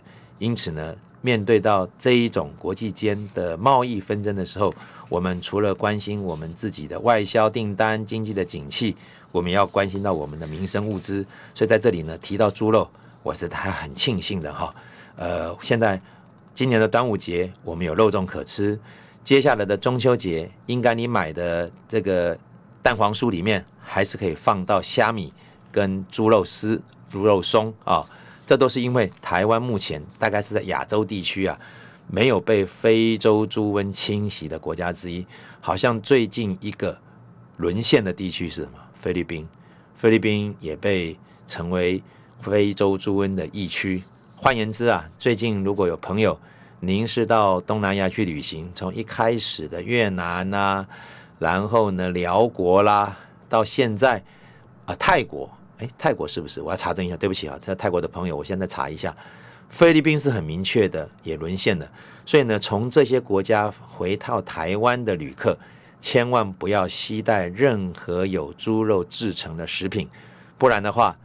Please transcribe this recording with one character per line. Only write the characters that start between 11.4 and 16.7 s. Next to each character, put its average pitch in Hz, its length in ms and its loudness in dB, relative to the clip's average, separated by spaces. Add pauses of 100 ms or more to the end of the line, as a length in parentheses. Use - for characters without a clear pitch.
所 - 100 -2
以 110 40 6
在 113 100 6
这 110 140 2
里 87 100 -2
呢， 80 160 -10
提 - 180 -10
到 104 140 4
猪 110 220 0
肉， 104 180 4 (320)
我 - 100 -4
是 87 180 -6
还 - 200 -6
很 78 240 -8
庆 107 260 0
幸 92 220 -6
的 73 100 -8
哈。 76 220 -8 (440)
呃， 85 440 -4
现 117 180 0
在 101 220 2 (520)
今 127 140 0
年 117 120 4